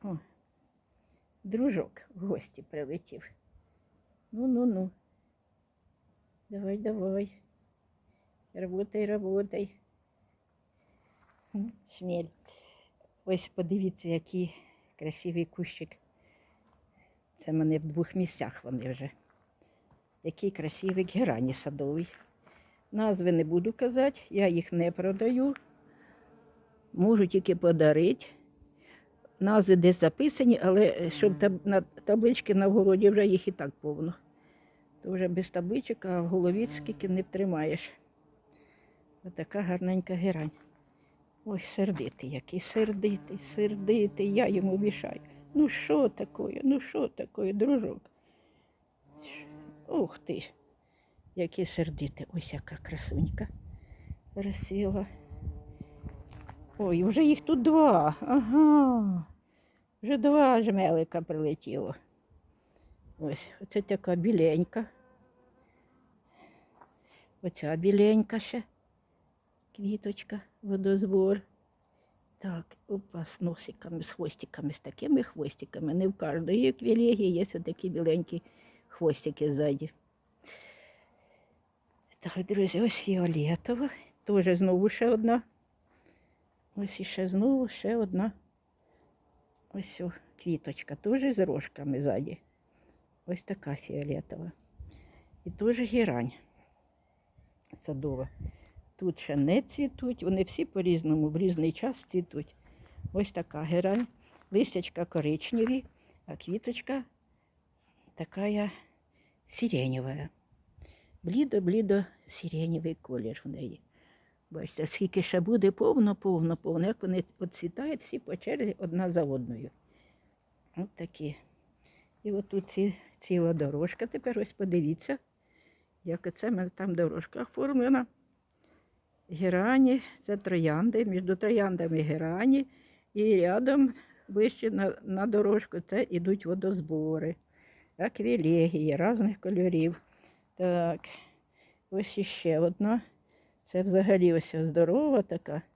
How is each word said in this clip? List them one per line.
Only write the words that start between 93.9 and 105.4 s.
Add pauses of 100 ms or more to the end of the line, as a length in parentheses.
І
теж
герань (1500)
садова. (640)
Тут
ще
не
цвітуть,
вони
всі
по-різному,
в
різний
час
цвітуть. (580)
Ось
така
герань. (440)
Листячка
коричневі, (420)